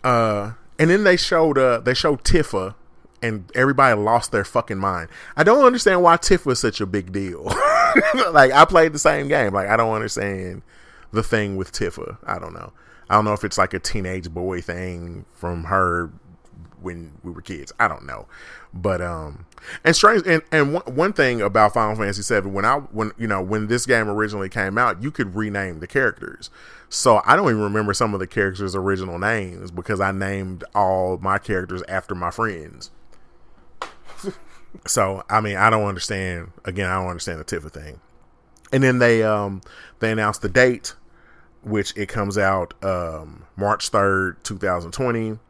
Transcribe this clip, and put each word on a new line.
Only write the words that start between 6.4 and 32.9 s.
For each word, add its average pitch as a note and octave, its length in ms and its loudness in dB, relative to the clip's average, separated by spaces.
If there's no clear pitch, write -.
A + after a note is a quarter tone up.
is - 60 -2
such A2+ 200 -2
a G#2 60 -2
big F#2 260 -4
deal. F2+ 480 -6
<laughs> C#5 40 0
Like, C3 220 8
I D3 100 10
played D#3+ 300 6
the D3 60 -6
same D3 280 2
game. C3+ 240 2
Like, G2 160 0
I G#2+ 80 4
don't A2+ 180 2
understand G2+ 680 -4
the G#2+ 120 -2
thing G#2 340 0
with F#2 160 -6
Tifa. - 500 -6
I F#2 160 -6
don't E2 140 -12
know. - 180 -16
I G#2 60 2
don't G#2+ 100 4
know G#2 80 2
if G2+ 100 -4
it's, G2+ 140 -4
like, F#2+ 160 2
a F#2 60 -4
teenage F#2 500 -6
boy F2 320 -4
thing F2 720 -10
from F2 300 -6
her F2 480 0
when E2+ 340 -12
we F2+ 80 -10
were E2 100 -14
kids. D2 380 -14
I A2+ 80 4
don't D#2 180 -6
know. A1 220 -12
But, F#2 280 -2
um, E2+ 460 -8
and E3 120 4
strange, G#3 320 4
and, D#3+ 240 2
and D3 240 2
one, F#3 80 -4
one E3 300 -2
thing B2 280 2
about G#2 320 4
Final A2 220 0
Fantasy G2+ 260 -4
seven, G2 320 0
when G2 100 -2
I, B2 140 4
when, A2 400 -6
you A2+ 80 -6
know, G2+ 160 -2
when G#2+ 260 -2
this A#2+ 200 -2
game A2+ 200 2
originally G#2 420 -4
came G2 280 -4
out, G#2+ 240 0
you C#3 80 -6
could G2 260 -6
rename G2+ 440 -4
the E2+ 80 -12
characters. - 640 -4
So A2 360 2
I C3 100 6
don't F#3 140 2
even G#2+ 140 0
remember G#2 320 -2
some G#2+ 180 -2
of G2 60 -4
the F#2 80 -6
characters' G2 480 -4
original F#2 420 -4
names F#2+ 540 -6
because F#2 280 -6
I G2 120 0
named F#2+ 520 -6
all F#2 420 2
my F#2+ 220 -2
characters F#2 500 -4
after F#2+ 240 -6
my F2 160 -6
friends. F2 680 -8